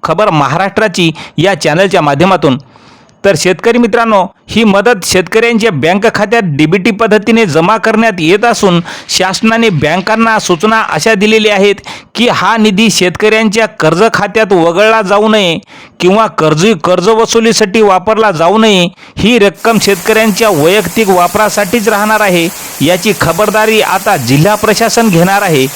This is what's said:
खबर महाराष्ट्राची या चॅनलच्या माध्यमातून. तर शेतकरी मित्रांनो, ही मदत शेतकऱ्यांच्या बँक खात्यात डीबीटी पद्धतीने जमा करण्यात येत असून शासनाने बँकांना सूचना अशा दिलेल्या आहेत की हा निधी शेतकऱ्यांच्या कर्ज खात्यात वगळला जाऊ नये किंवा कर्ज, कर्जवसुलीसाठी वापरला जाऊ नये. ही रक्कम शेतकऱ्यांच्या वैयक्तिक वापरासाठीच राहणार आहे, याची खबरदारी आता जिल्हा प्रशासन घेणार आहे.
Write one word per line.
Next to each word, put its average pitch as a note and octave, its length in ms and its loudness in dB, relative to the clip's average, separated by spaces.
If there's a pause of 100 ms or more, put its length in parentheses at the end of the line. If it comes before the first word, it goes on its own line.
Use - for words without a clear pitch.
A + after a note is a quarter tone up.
खबर G3 260 0
महाराष्ट्राची E3+ 800 0 (260)
या F3 240 0
चॅनलच्या F3 400 0
माध्यमातून. D3 560 0 (680)
तर G3 120 4
शेतकरी A#3 400 0
मित्रांनो, A3+ 480 2 (220)
ही - 160 0
मदत G3+ 420 2
शेतकऱ्यांच्या A3 680 0
बँक F#3 440 0
खात्यात G#3+ 280 -2
डीबीटी E3 480 0
पद्धतीने A3 540 0
जमा E3+ 320 0
करण्यात A3 420 0
येत F#3+ 260 0
असून F#3+ 360 0 (280)
शासनाने A3 600 0
बँकांना F#3+ 720 -2
सूचना G#3+ 420 0
अशा D#3 320 -2
दिलेल्या G#3+ 420 0
आहेत G3 200 2 (400)
की A#3+ 120 0
हा G3 300 0
निधी G#3+ 320 2
शेतकऱ्यांच्या G#3+ 760 0
कर्ज E3 380 -2 (100)
खात्यात G3+ 400 -2
वगळला F#3+ 480 2
जाऊ G#3 260 0
नये G3+ 320 0 (400)
किंवा G3+ 280 2
कर्ज, D#3 400 0 (160)
कर्जवसुलीसाठी A3 1000 0
वापरला G3+ 500 2
जाऊ E3+ 260 0
नये. G3+ 300 2 (300)
ही A3+ 220 2
रक्कम G3+ 420 0
शेतकऱ्यांच्या A3 680 0
वैयक्तिक F#3 600 0
वापरासाठीच G3+ 800 0
राहणार G#3+ 320 0
आहे, F3+ 300 0 (320)
याची F3+ 400 0
खबरदारी G#3+ 600 0
आता F#3+ 360 -2
जिल्हा D3 380 0
प्रशासन A3 540 0
घेणार F#3+ 320 2
आहे. D3+ 340 0